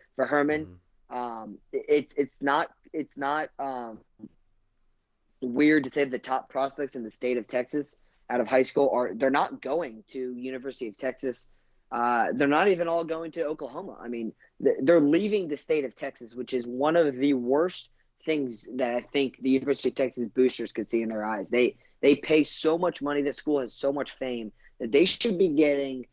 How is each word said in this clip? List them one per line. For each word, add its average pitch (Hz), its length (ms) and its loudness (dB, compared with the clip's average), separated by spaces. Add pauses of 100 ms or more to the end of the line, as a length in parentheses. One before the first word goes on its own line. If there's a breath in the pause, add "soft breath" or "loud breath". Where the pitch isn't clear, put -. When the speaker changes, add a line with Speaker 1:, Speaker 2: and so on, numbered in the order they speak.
(160 soft breath)
Speaker 1:
for 131 80 0
Herman. 147 540 0 (320)
Speaker 2:
Mm-hmm. 123 60 -8
Speaker 1:
Um, 113 420 -8 (140)
it, 131 160 -4
it's, 147 260 2
it's - 280 -4
not, 143 280 2 (220)
it's 151 240 -8
not, 143 420 -2
um, 123 400 -8 (1400)
weird 143 420 4
to 127 60 -8
say 143 140 0
the 127 140 -6
top 131 320 -4
prospects 135 440 -4
in 123 100 -8
the 107 60 -10
state 123 260 -2
of 110 100 -4
Texas 127 500 -4 (340)
out 123 100 0
of 110 80 0
high 131 140 4
school 139 280 2
are, 117 220 0
they're 127 160 0
not 151 320 0
going 131 480 -6
to 127 260 -8
University 127 540 -10
of 101 80 -14
Texas. 127 500 -6 (460)
Uh, 120 400 0
they're 139 160 2
not 165 200 4
even 170 200 2
all 165 160 0
going 160 280 -8
to 165 120 -4
Oklahoma. 151 560 -8
I 117 80 -14
mean, 117 240 -6 (300 soft breath)
th-, 131 180 4
they're 160 200 8
leaving 185 480 2
the 143 100 -6
state 151 260 0
of 117 100 -8
Texas, 120 400 -12
which 123 200 -10
is 120 120 -2
one 139 300 0
of 147 200 4
the 143 180 4
worst 135 560 0 (340)
things 139 420 -4 (100)
that 123 180 -2
I 123 60 0
think 135 420 -2
the 131 80 2
University 135 400 2
of - 60 -14
Texas 123 320 -2
boosters 123 440 2
could 107 160 -6
see 117 140 0
in 110 80 -2
their 107 140 -4
eyes. 107 260 -4
They, 120 260 2 (240 soft breath)
they 143 140 8
pay 156 300 4
so 156 340 0
much 175 240 -2
money. 143 180 -2
That 139 140 -2
school 147 260 0
has 117 140 -6
so 139 180 -2
much 139 200 -4
fame 120 400 -6 (260 soft breath)
that 117 140 -6
they 147 120 8
should 196 320 0
be 185 120 4
getting, 139 640 2